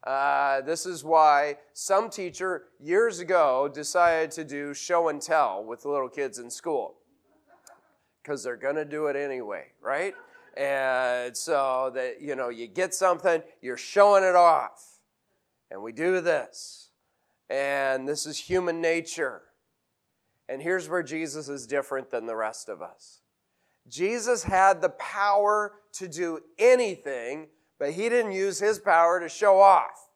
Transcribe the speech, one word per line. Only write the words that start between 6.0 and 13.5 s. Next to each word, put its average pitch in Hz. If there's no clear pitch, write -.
kids 131
in 120
school. 135
'Cause 143
they're 123
gonna 147
do 151
it 139
anyway, 127
right? 160
And 127
so 131
that, 127
you 143
know, 127
you 117
get 180
something, 180